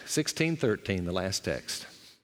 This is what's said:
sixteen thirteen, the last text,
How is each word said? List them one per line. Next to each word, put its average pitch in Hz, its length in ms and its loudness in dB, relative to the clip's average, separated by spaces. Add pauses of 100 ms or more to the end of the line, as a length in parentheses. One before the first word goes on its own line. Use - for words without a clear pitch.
sixteen 160 480 2
thirteen, 98 500 2
the 87 60 -2
last 92 320 0
text, - 420 -4 (380)